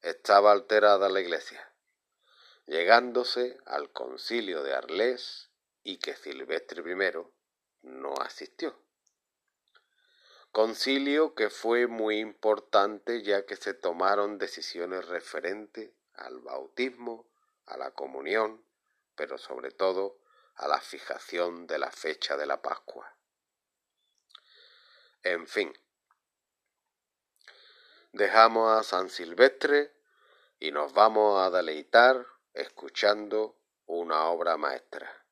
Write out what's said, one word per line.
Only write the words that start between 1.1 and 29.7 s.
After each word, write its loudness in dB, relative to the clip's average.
Iglesia, -8
llegándose 2
al -6
Concilio -6
de -4
Arles -4
y -10
que -10
Silvestre -10
primero -6
no -12
asistió. -10
Concilio 0
que -2
fue 0
muy -2
importante 0
ya 0
que -10
se -8
tomaron -2
decisiones -8
referentes -10
al -16
bautismo, -8
a -14
la -10
comunión, -4
pero -8
sobre -12
todo -2
a -8
la 0
fijación -8
de -4
la -4
fecha -6
de -4
la -4
Pascua. -10
En -2
fin, -4
dejamos 6
a -2
San -2
Silvestre 2